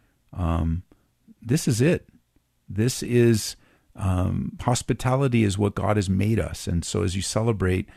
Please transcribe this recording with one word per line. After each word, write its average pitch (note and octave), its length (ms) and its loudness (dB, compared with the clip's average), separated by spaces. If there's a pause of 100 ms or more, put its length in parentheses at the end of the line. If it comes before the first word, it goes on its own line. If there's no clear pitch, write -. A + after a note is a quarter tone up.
(320)
Um, E2 520 -2 (580)
this B2 260 0
is A2+ 140 0
it. D#3 260 2 (600)
This G#2+ 360 -2
is, A#2 540 2 (380)
um, F#2 680 -2
hospitality B2+ 800 0
is G2 160 0
what G2+ 160 0
God G2 220 0
has F#2+ 120 0
made G2+ 300 2
us. D2+ 260 -6
And F2 180 -2
so G2 200 -2
as F#2 120 -2
you F#2+ 60 -2
celebrate F#2+ 760 -2